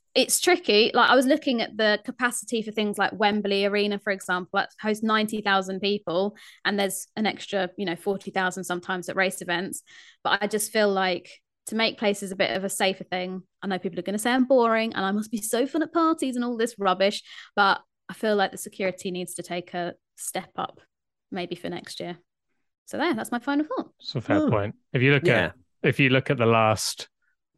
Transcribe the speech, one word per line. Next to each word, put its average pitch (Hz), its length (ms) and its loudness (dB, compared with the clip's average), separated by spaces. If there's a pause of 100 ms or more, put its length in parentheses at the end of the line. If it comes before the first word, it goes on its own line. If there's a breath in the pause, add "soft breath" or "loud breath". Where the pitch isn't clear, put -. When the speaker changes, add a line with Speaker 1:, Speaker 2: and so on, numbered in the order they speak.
(140)
Speaker 1:
It's - 260 2
tricky. 285 540 4
Like, 180 160 6
I 240 60 6
was 262 100 6
looking 269 360 2
at - 140 -6
the 208 300 2
capacity 240 560 -4
for 214 100 -8
things 208 280 -2
like 196 140 0
Wembley 202 520 2
Arena, 202 320 0
for 202 140 -4
example, 185 420 -4
that 196 160 0 (100)
hosts 214 240 -2
ninety 214 380 0
thousand 196 380 0
people, 202 560 0 (300 loud breath)
and 202 140 0
there's 196 360 -4
an 220 100 -2
extra, 185 520 -4
you 202 80 -4
know, 175 100 -4
forty 196 340 -6
thousand 185 360 -4
sometimes 180 440 -6
at - 60 -6
race 185 260 -2
events. 175 400 -4 (420 loud breath)
But 202 200 0
I - 40 0
just 208 240 -4
feel 214 200 4
like 185 400 -2 (360)
to - 80 -6
make 202 240 0
places 202 320 -2
a 196 40 -10
bit 190 220 0
of 190 60 -6
a 196 60 -2
safer 190 340 -2
thing, 185 400 -6 (180)
I 190 60 -6
know 202 100 -2
people 175 220 -6
are 175 40 -4
gonna 196 140 -4
say 240 140 2
I'm 254 140 4
boring 226 500 4
and 190 100 -2
I 190 60 0
must 214 180 -2
be 233 80 -4
so 233 300 0
fun 320 160 -2
at 320 100 -10
parties 320 420 2
and 240 80 -2
all 240 140 -4
this 220 220 -2
rubbish, 196 420 2 (340 loud breath)
but 196 240 4 (300)
I 190 60 -10
feel 214 200 0
like 190 140 2
the 190 80 -16
security 190 540 -6
needs 180 240 -8
to 175 80 -10
take 175 320 -8
a 175 180 -6 (220)
step - 400 -8
up - 260 -8 (500)
maybe 180 240 -6
for 175 140 -8
next - 300 -10
year. 175 180 -10 (680)
So - 120 -10
there, 302 160 0
that's 220 180 -6
my 240 60 -2
final 285 300 -2
thought. - 320 -6
Speaker 2:
It's - 160 -10
a 123 60 -2
fair - 160 0
Speaker 3:
Oh. 302 120 2
Speaker 2:
point. 107 240 0 (200)
If 123 100 2
you 139 100 6
look 147 140 2
Speaker 3:
Yeah. 117 120 6 (100)
Speaker 2:
at, - 40 -16 (300)
if 147 160 2
you 139 100 6
look 131 220 2
at 123 80 0
the 113 80 4
last 110 600 2 (500)